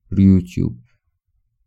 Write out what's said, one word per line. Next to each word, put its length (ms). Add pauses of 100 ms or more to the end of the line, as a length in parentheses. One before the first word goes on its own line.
روی 160
یوتیوب 540 (880)